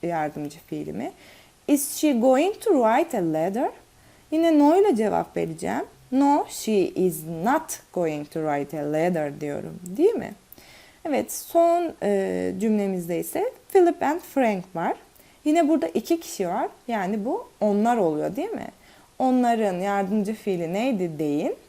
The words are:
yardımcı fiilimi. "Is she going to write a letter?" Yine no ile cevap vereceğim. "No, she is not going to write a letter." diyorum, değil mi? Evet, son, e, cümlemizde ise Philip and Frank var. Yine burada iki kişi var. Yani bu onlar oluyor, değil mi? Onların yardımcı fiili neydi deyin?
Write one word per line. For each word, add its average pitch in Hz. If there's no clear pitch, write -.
yardımcı 156
fiilimi. 160
"Is -
she 302
going 262
to 466
write 254
a 185
letter?" 196
Yine 320
no 294
ile 392
cevap 185
vereceğim. 170
"No, 285
she -
is 180
not 294
going 151
to 165
write 147
a 147
letter." 156
diyorum, 156
değil 381
mi? 226
Evet, 269
son, 339
e, 190
cümlemizde 190
ise 381
Philip 349
and 311
Frank 214
var. 170
Yine 302
burada 320
iki -
kişi -
var. 240
Yani 208
bu 370
onlar 214
oluyor, 156
değil 359
mi? -
Onların 240
yardımcı 202
fiili 170
neydi 190
deyin? 156